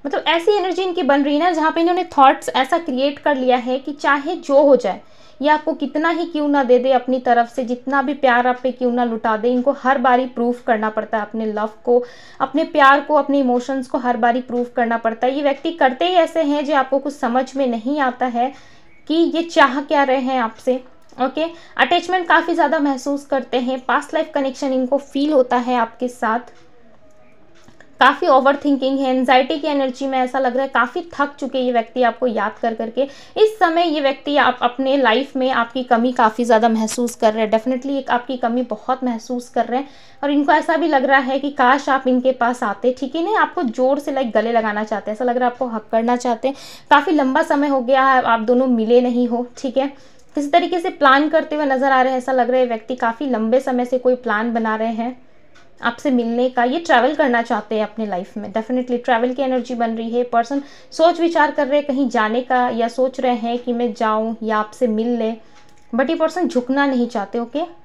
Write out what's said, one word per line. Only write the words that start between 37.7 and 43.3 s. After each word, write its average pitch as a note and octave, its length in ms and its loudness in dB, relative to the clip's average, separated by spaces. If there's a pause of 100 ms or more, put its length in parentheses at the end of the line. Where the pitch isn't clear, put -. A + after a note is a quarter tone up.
एक C4 120 -8
आपकी B3 260 -2
कमी B3 260 -2
बहुत B3 420 -4
महसूस B3 440 -6
कर A#3 180 -2
रहे B3 140 -2
हैं। C#4+ 80 -10 (340)
और C#4+ 80 0
इनको D4 220 2
ऐसा D#4 240 2
भी D#4 120 0
लग C4+ 160 2
रहा C#4 160 4
है C4+ 180 -2
कि C#4+ 140 -4
काश C#4 360 2
आप C4 200 0
इनके B3+ 260 2
पास A#3+ 280 -2
आते, A#3 360 -2
ठीक C#4 180 -8
है, E4 80 -2
नहीं G#4 120 0